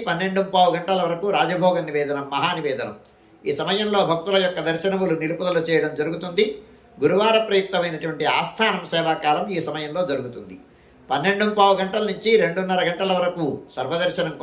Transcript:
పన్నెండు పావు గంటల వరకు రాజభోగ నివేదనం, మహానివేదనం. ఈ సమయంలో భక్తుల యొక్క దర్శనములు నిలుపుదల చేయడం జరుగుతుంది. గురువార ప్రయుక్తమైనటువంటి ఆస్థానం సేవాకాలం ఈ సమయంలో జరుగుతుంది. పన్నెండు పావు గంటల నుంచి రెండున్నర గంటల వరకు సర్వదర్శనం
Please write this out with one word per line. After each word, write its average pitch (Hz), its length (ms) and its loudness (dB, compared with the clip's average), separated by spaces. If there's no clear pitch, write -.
పన్నెండు 185 360 0
పావు 180 220 8
గంటల 185 300 0
వరకు 170 200 -2
రాజభోగ 175 520 2
నివేదనం, 143 460 -2
మహానివేదనం. 135 600 -2
ఈ 147 160 -2
సమయంలో 202 400 0
భక్తుల 190 340 0
యొక్క 180 220 -4
దర్శనములు 180 540 0
నిలుపుదల 165 480 -2
చేయడం 156 300 2
జరుగుతుంది. 175 460 -2
గురువార 202 340 4
ప్రయుక్తమైనటువంటి 170 760 -2
ఆస్థానం 190 540 0
సేవాకాలం 160 520 0
ఈ - 100 -2
సమయంలో 151 460 -4
జరుగుతుంది. 107 440 -8
పన్నెండు 196 400 0
పావు 196 220 6
గంటల 214 300 -2
నుంచి 208 200 0
రెండున్నర 185 380 0
గంటల 190 280 -2
వరకు 175 280 -2
సర్వదర్శనం 170 680 -2